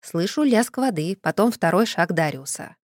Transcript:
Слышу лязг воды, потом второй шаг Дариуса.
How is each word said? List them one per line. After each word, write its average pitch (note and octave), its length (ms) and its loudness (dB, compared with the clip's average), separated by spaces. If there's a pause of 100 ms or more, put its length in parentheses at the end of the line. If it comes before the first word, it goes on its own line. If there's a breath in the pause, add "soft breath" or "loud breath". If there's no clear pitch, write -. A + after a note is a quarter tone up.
Слышу F#3+ 420 -2
лязг A#3+ 320 2
воды, F#3+ 440 -2
потом A3 300 2
второй F#3 360 2
шаг E3+ 260 0
Дариуса. C#3+ 640 -4 (100)